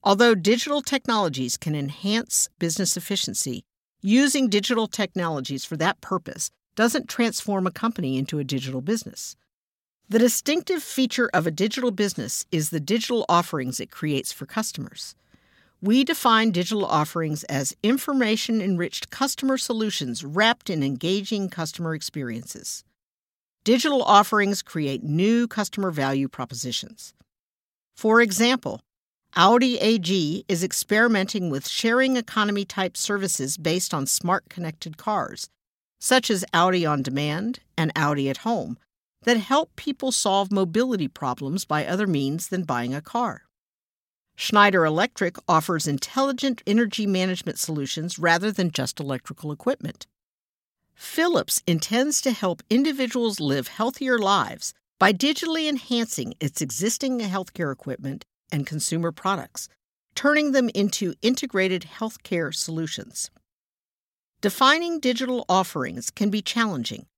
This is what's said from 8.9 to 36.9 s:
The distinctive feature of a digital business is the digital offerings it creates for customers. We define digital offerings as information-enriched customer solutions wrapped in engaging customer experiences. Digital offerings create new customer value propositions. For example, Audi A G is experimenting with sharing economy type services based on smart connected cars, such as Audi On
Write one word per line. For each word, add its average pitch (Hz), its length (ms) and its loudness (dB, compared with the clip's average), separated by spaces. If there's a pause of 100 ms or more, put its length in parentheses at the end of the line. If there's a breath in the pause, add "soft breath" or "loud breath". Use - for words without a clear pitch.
The 220 120 2
distinctive 311 600 2
feature 247 520 0
of 156 120 2
a 165 60 0
digital 220 400 0
business 180 600 -2
is 156 180 0
the 165 100 -2
digital 226 480 -2
offerings 156 540 0
it - 100 -10
creates 143 400 -2
for - 140 -12
customers. - 680 -8 (680 soft breath)
We 240 240 4
define 226 460 4
digital 180 340 0
offerings 151 600 0
as 139 380 -4
information-enriched 214 1300 0
customer 269 480 -2
solutions 208 680 -2
wrapped 208 460 0
in 160 140 0
engaging 190 680 -2
customer 160 460 -6
experiences. - 920 -10 (800)
Digital 254 380 4
offerings 202 580 4
create 143 420 -4
new 214 440 2
customer 202 440 -2
value 139 380 0
propositions. - 840 -10 (840)
For 220 240 6
example, 220 580 0 (560)
Audi 240 440 6
A 220 200 4
G 170 480 0
is 180 160 0
experimenting 202 880 2
with 135 160 -4
sharing 254 480 2
economy 208 500 0
type - 320 -4
services 185 600 -2
based 165 360 -2
on 139 140 -2
smart - 420 0
connected 160 480 -10
cars, - 520 -4 (500)
such 254 320 2
as 190 220 0
Audi 180 340 4
On 147 160 0